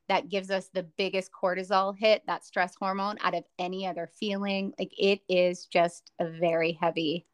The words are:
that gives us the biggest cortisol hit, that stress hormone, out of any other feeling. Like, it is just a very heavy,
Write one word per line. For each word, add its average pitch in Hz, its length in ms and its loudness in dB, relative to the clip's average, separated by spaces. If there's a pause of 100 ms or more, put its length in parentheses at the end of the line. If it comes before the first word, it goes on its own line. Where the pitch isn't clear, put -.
that 190 220 2
gives 190 220 -2
us 190 220 -2
the 185 100 -2
biggest 185 480 -4
cortisol 190 640 0
hit, 214 300 4
that 175 180 -6
stress 185 300 -2
hormone, 196 460 -2
out 180 140 0
of 170 80 -2 (140)
any 185 300 -4
other 170 220 -6 (100)
feeling. 196 580 -2
Like, 190 200 -6
it 196 320 2
is 180 380 2
just - 520 0
a 175 100 -2
very 165 440 0
heavy, 165 600 -2